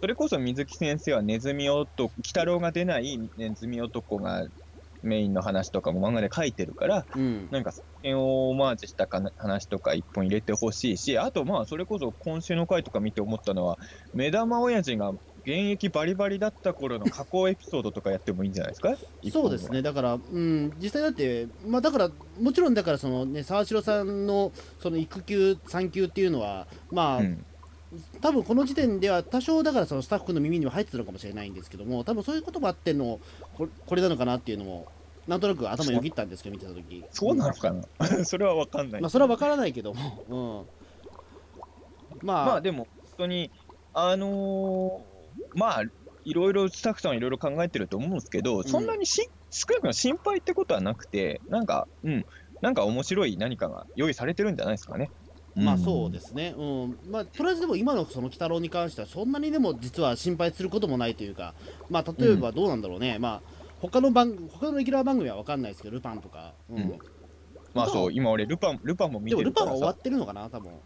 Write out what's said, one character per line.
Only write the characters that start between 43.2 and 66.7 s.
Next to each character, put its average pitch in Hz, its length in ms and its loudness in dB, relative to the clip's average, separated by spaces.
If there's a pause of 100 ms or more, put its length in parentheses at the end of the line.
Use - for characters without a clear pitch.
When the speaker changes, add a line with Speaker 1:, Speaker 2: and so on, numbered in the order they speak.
Speaker 1:
に、 175 240 -2 (420)
あ 180 240 2
の 190 880 -2 (500)
ー、 160 40 -2
ま 190 220 2
あ、 - 20 0 (420)
い 156 80 -6
ろ 170 160 4
い 196 60 4
ろ 196 160 4
ス - 100 -14
タ 226 100 0
ッ - 40 0
フ - 80 -16
さ 185 60 0
ん - 20 2
は 127 60 2
い 113 40 -2
ろ 123 80 0
い - 40 0
ろ 131 40 -2
考 151 260 0
え 175 60 2
て 170 100 -4
る 98 100 -2
と 98 100 -4
思 127 80 -2
う - 20 -2
ん 185 60 -2
で 147 60 -2
す - 100 -14
け 95 100 -2
ど、 113 160 2
Speaker 2:
う 98 40 2
ん。 92 40 -2
Speaker 1:
そ 277 160 2
ん - 60 -2
な 453 100 -2
に 403 80 0
し-、 440 240 0 (220)
少 - 180 -4
な 453 60 6
く 480 80 2
と - 60 2
も 120 40 2
心 262 240 2
配 403 220 0
っ - 20 0
て 359 140 0
こ 381 100 2
と - 80 0
は 107 80 2
な 101 140 0
く - 120 -16
て、 95 440 0
な 226 100 2
ん 220 60 -2
か、 - 200 0 (180)
う 156 60 0
ん、 123 140 0 (380)
な 233 80 4
ん 262 40 2
か 101 120 4
面 120 160 0
白 185 240 2
い 104 100 0
何 117 220 -4
か - 100 0
が 57 180 -10 (100)
用 143 120 2
意 143 60 0
さ - 100 -6
れ 147 80 0
て 190 100 0
る 208 80 2
ん 170 60 -2
じ - 60 -4
ゃ - 20 -2
な 95 60 0
い 110 40 2
で 104 40 -6
す - 80 -14
か - 100 -8
ね。 143 140 -4 (440)
Speaker 2:
ま 202 180 4
あ、 - 20 6
Speaker 1:
う - 40 2
ん。 - 20 2
Speaker 2:
そ 175 260 2
う - 40 -4
で - 100 -8
す - 140 -16
ね。 156 220 -6
う 147 80 -8 (220)
ん。 123 120 -8 (120)
ま 214 100 -4
あ、 208 60 -4
と - 160 -8
り 349 80 2
あ - 20 2
え - 40 2
ず 330 40 -4
で 349 60 -2
も 285 100 2
今 247 180 2
の 180 120 0
そ 127 160 -8
の 127 60 -4
鬼 127 80 -10
太 170 120 -2
郎 170 100 0
に 170 120 -2
関 170 200 -2
し - 40 -16
て - 80 -8
は 101 40 -8
そ 175 160 -8
ん 240 80 0
な 277 80 0
に 302 120 -2
で 302 80 2
も 180 200 4
実 127 240 -2
は 123 140 4
心 175 200 0
配 170 140 2
す 165 120 -8
る 185 80 -2
こ 202 100 0
と 202 80 2
も 135 80 2
な 120 120 2
い 113 60 0
と 110 100 -8
い 101 60 -8
う 95 40 -10
か、 87 180 -10 (380)
ま 170 160 2
あ、 165 120 -6
例 233 140 8
え 190 40 8
ば 123 160 0
ど 151 120 0
う 208 40 4
な 147 80 0
ん 113 40 -2
だ 101 80 -6
ろ 90 80 -6
う 95 40 -6
ね。 123 160 0
Speaker 1:
う - 20 -6
ん。 110 40 -2
Speaker 2:
ま 110 220 -4
あ、 - 60 -20 (280)
他 202 220 2
の 269 120 6
番-、 226 380 4
他 302 200 -4
の 285 80 0
レ 269 60 2
ギ 262 60 -2
ュ 262 40 0
ラ 269 80 4
ー - 20 2
番 262 140 2
組 160 100 0
は 101 80 -4
分 104 80 -8
か 147 120 -2
ん 135 40 -2
な 117 80 -4
い 101 40 -8
で 92 40 -12
す - 60 -20
け 107 60 -10
ど、 107 60 -8
ル 123 60 -4
パ 123 140 -8
ン 104 60 -10
と 80 100 -16
か。 78 240 -16 (160)